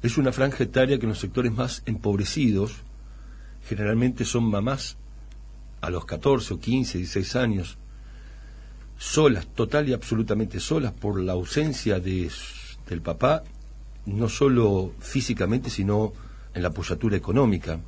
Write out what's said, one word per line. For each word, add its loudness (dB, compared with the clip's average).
Es 2
una 4
franja 2
etaria 4
que -2
en 2
los -2
sectores 0
más -2
empobrecidos, 2
generalmente 2
son 2
mamás 0
a -2
los -2
catorce 2
o -4
quince, 0
dieciséis -2
años, 0
solas, 4
total 0
y 2
absolutamente 0
solas, 0
por -2
la 0
ausencia 0
de 0
s-, -10
del -4
papá, 2
no 0
solo 4
físicamente, 0
sino 2
en -4
la 2
apoyatura 0
económica. 2